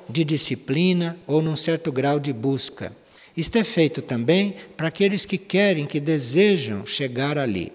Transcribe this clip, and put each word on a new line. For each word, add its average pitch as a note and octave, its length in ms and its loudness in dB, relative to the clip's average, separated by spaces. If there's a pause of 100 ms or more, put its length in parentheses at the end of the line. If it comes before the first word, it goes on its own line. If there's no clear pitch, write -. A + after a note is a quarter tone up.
de D3 140 0
disciplina E3+ 1040 0
ou D3+ 160 2
num D#3+ 140 0
certo E3 360 -2
grau C3+ 280 0
de C#3 120 -4
busca. B2 640 -4 (400)
Isto E3 220 -2
é A3 60 4
feito D#3 380 2
também E3 540 0 (200)
para D#3+ 120 -4
aqueles G3 380 0
que F#3+ 120 -4
querem, F#3 480 0
que D3 140 -4
desejam C#3+ 840 2
chegar C#3 520 -4
ali. G2+ 380 -2